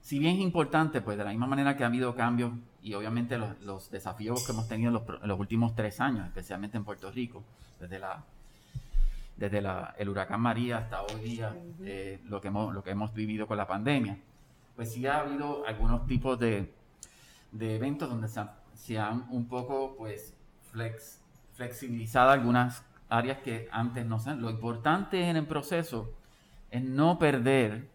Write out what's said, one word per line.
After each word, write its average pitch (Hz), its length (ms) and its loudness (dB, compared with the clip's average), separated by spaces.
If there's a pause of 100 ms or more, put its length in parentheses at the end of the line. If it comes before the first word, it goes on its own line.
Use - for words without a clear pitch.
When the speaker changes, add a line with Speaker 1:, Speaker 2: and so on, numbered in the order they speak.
Speaker 1:
Si 143 160 -4
bien 165 180 4
es 196 40 0
importante, 160 600 2
pues 104 160 -2
de 101 60 -2
la 101 60 -4
misma 113 160 0
manera 139 300 2
que 135 80 2
ha - 40 4
habido 123 280 2
cambios 120 360 2 (300)
y 107 120 -8
obviamente 117 420 -2
los, 104 240 -6
los 98 300 -10
desafíos 113 560 -4
que 123 60 -4
hemos 113 140 -2
tenido 113 220 0
en 117 60 4
los 113 80 0
pro-, - 200 -10
en 104 60 -4
los 95 100 0
últimos 113 360 2
tres 107 260 -2
años, 117 260 0
especialmente 98 520 -8
en 101 60 -4
Puerto 98 260 -10
Rico, 120 340 -8 (340)
desde 87 200 -12
la, 95 260 -10 (1120)
desde 101 240 0
la, 95 380 -4
el 101 100 -2
huracán 98 320 -2
María 117 380 0
hasta 107 240 -6
hoy 107 180 -8
día, 113 300 -6
Speaker 2:
Ujú. 87 340 -14
Speaker 1:
eh, 98 400 -8
lo 101 160 -6
que 101 80 -8
hemos, 101 260 -2
lo 98 80 -6
que 92 80 -8
hemos 107 220 -2
vivido 107 340 -2
con 104 120 -2
la 101 80 -2
pandemia, 107 520 0 (560)
pues 110 160 -6
sí 120 160 -4
ha 143 140 2
habido 143 460 -4
algunos 113 400 4
tipos 131 340 2
de, 104 320 0 (800)
de 110 240 -4
eventos 143 320 -2
donde 113 200 -4
se 113 120 -6
han, 104 100 -6 (240)
se 113 240 -6
han 113 300 -2
un 120 180 -2
poco, 131 520 -4
pues, 107 360 -10 (380)
flex-, 113 480 -8 (320)
flexibilizado 123 800 4
algunas 123 520 6 (280)
áreas 123 280 2
que 113 320 -6
antes 120 360 -2
no 113 120 0
se 113 120 -4
han. 139 100 -4
Lo 117 80 -4
importante 120 800 0
en 165 80 2
el 156 100 0
proceso 151 640 -2 (600)
es 123 120 -2
no 147 360 4
perder 131 760 4